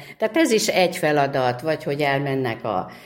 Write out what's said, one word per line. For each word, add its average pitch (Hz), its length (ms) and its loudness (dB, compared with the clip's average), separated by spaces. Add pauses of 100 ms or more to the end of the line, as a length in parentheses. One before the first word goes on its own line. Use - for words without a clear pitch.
(180)
Tehát 220 200 -2
ez 311 140 4
is 214 160 2
egy 175 280 2
feladat, 139 640 0
vagy 156 220 -2
hogy 143 180 -4
elmennek 135 640 -2
a 104 280 -4 (140)